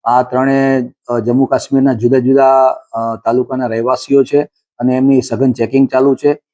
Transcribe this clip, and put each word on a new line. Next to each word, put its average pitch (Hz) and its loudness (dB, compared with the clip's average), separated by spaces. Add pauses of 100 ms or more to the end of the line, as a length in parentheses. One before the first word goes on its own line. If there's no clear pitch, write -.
આ 123 2
ત્રણે, 135 0 (180)
અ, 120 -2
જમ્મુ 120 0
કાશ્મીરના 135 0
જુદા 120 0
જુદા, 131 2
અ, 113 -6
તાલુકાના 123 -4
રહેવાસીઓ 123 0
છે 143 0 (360)
અને 127 0
એમની 131 2
સઘન 123 -2
ચેકિંગ 123 0
ચાલુ 131 0
છે. 147 -2 (120)